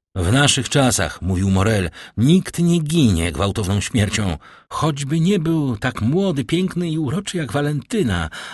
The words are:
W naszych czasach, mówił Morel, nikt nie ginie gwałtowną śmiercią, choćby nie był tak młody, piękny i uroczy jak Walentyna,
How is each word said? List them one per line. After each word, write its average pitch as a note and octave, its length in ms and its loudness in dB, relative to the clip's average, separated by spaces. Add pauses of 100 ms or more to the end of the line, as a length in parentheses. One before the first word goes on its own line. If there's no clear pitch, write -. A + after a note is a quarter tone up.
(160)
W F#2 160 0
naszych C3+ 380 2
czasach, A#2+ 520 0
mówił F#2+ 280 0
Morel, F#2+ 400 2 (280)
nikt E3 420 2
nie E3+ 200 4
ginie B2 520 2
gwałtowną G2 500 0
śmiercią, G2+ 560 0 (320)
choćby C#3+ 500 -2
nie F#3 200 4
był D#3 380 0
tak - 240 -4
młody, D3+ 440 0
piękny F3 440 -2
i D#3 80 -2
uroczy E3 400 -4
jak D3+ 140 -6
Walentyna, C#3+ 800 0 (240)